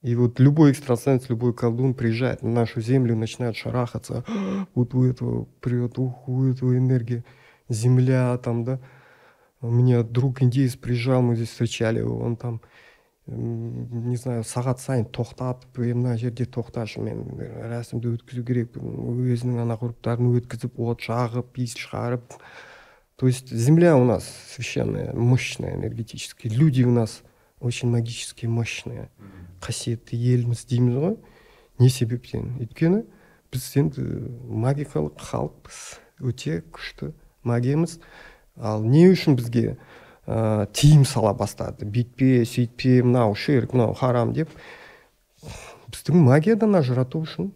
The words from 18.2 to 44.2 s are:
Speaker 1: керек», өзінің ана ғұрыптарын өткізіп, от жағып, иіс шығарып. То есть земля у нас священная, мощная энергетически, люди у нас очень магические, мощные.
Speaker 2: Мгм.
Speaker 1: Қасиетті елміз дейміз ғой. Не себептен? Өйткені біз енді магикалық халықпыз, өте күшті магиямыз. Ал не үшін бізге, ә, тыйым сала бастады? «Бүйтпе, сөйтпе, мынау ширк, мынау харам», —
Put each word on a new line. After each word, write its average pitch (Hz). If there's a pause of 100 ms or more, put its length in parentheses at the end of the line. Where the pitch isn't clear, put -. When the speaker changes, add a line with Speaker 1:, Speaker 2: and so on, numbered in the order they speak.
Speaker 1:
керек», 120
өзінің 120
ана 117
ғұрыптарын 120
өткізіп, 120
от 117
жағып, 120
иіс 123
шығарып. 120 (960)
То 131
есть 127
земля 151
у 123
нас 117 (320)
священная, 110
мощная -
энергетически, 113
люди 127
у 123
нас 117 (380)
очень 120
магические, 117
мощные. 113 (100)
Speaker 2:
Мгм. 101 (320)
Speaker 1:
Қасиетті -
елміз 120
дейміз 120
ғой. 170 (640)
Не 127
себептен? 123
Өйткені 170 (480)
біз -
енді 139 (460)
магикалық 139
халықпыз, - (220)
өте 147
күшті - (320)
магиямыз. 131 (560)
Ал 110
не 151
үшін 165
бізге, 117 (480)
ә, 107
тыйым 147
сала 107
бастады? -
«Бүйтпе, 120
сөйтпе, 123
мынау 120
ширк, 127
мынау 120
харам», — 120